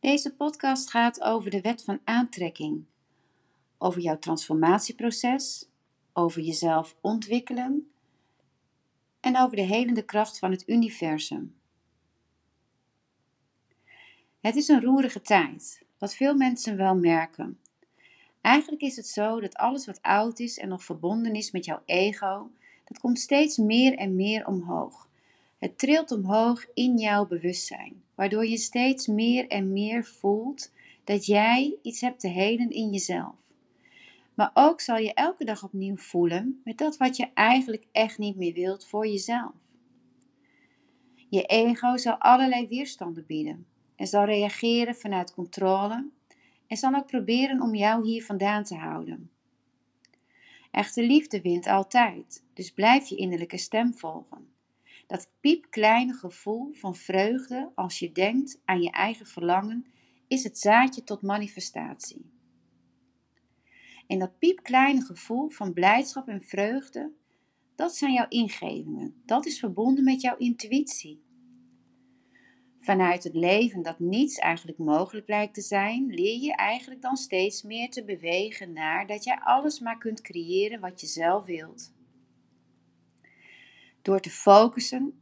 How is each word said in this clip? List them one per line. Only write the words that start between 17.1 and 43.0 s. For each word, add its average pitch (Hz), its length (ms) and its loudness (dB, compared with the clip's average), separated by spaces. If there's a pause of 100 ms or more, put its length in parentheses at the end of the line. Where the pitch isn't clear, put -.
Eigenlijk 294 420 2
is 269 140 -4
het 220 100 -14
zo 220 340 -2
dat 196 160 -8
alles 262 300 -2
wat - 160 -16
oud 214 360 2
is 240 200 -8
en 196 100 -8
nog 185 160 -8
verbonden 208 500 -2
is 214 160 -6
met 180 140 -6
jouw 156 200 -6
ego, 196 680 -2 (340)
dat - 140 -20
komt 240 200 0
steeds 302 380 2
meer 240 400 4
en 190 200 -2
meer 208 300 0
omhoog. 170 600 -6 (560)
Het 185 140 -8
trilt 311 320 2
omhoog 226 640 0
in 247 240 2
jouw 208 280 2
bewustzijn, 175 760 -8 (120)
waardoor 208 320 0
je 226 100 -2
steeds 254 500 0
meer 233 420 0
en 196 240 -2
meer 214 320 -2
voelt 220 680 -4 (320)
dat 202 220 -2
jij 240 560 4
iets - 180 -10
hebt 247 200 -4
te 196 80 -4
helen 214 420 0
in 220 200 -4
jezelf. 180 440 -4 (1000)
Maar - 200 2
ook 311 260 8
zal 233 160 -2
je 214 180 -2
elke 320 300 -2
dag 220 180 -6
opnieuw 196 340 -6
voelen 175 680 -2
met 220 140 -10
dat 302 180 -2
wat 254 200 2
je 247 180 -2
eigenlijk 240 580 4
echt 220 260 0
niet 208 180 -4
meer 175 160 -2
wilt 185 340 -4
voor 214 200 -4
jezelf. 220 460 -4 (1800)
Je 196 140 2
ego 233 540 2
zal 247 180 0
allerlei 247 540 6
weerstanden 175 580 -8